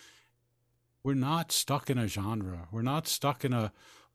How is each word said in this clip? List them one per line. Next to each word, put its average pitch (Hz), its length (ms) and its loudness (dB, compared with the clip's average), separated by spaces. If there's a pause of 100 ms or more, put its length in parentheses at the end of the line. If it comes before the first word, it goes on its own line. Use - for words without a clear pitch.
(1040)
We're 139 100 2
not 147 380 2
stuck - 380 0
in 123 80 2
a 113 100 2
genre. 95 640 -4
We're 113 100 -4
not 143 240 0
stuck - 380 0
in 127 80 2
a, 113 200 0 (420)